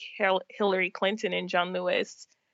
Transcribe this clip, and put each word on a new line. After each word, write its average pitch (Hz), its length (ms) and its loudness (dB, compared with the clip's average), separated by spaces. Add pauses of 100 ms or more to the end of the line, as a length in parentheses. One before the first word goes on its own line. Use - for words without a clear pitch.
(180)
Hil-, 190 320 2
Hillary 185 400 2
Clinton 196 420 -2
and 180 160 -2
John 180 240 0
Lewis 180 540 -2 (280)